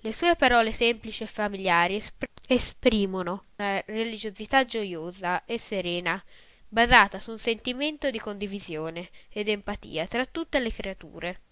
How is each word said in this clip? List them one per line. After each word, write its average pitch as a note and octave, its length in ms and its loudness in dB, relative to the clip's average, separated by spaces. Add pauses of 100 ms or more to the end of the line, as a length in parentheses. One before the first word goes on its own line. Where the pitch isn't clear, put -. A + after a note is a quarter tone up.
Le A3 80 -4
sue E4+ 240 4
parole A#3 380 4
semplici A3+ 480 -2
e G#3+ 60 -6
familiari F#3+ 680 2
espr-, - 320 -8 (200)
esprimono G3 960 0 (120)
una G3 280 -2
religiosità A3 800 0
gioiosa F3+ 800 -4
e A3+ 140 -4
serena, F3 640 -2 (460)
basata A3+ 520 6
su - 100 -8
un A3+ 80 -8
sentimento B3+ 720 -2
di A3+ 100 -4
condivisione F3+ 880 -6 (220)
ed G#3 180 -6
empatia G3+ 600 -4
tra B3 180 -2
tutte D#4+ 320 -4
le A#3+ 160 -2
creature. F3 680 -10 (100)